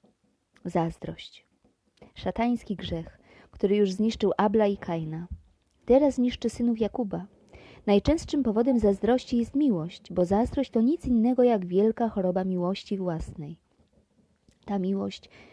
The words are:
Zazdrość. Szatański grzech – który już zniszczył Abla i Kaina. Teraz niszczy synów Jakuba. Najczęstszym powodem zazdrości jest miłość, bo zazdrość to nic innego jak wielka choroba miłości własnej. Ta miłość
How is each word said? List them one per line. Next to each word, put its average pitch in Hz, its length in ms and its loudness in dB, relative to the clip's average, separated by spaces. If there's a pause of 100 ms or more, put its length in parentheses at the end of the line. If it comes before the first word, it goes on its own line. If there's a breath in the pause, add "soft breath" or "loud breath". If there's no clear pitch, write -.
(640)
Zazdrość. 170 800 -6 (720 loud breath)
Szatański 226 600 -4
grzech – 170 440 -10 (320 soft breath)
który 202 240 0
już 202 160 4
zniszczył 214 460 0
Abla 208 300 4
i 202 100 -2
Kaina. 165 500 -6 (580)
Teraz 269 320 4
niszczy 247 320 -2
synów 233 300 -2
Jakuba. 196 460 -4 (600 loud breath)
Najczęstszym 277 580 2
powodem 240 360 2
zazdrości 214 580 2
jest 233 180 -2
miłość, 185 580 -2
bo 175 120 2
zazdrość 226 460 0
to 226 100 0
nic 285 240 0
innego 247 380 2
jak 220 220 2
wielka 214 440 0
choroba 185 340 -2
miłości 185 540 -4
własnej. 165 600 -8 (1080)
Ta 202 140 -4
miłość 196 500 -4 (240 loud breath)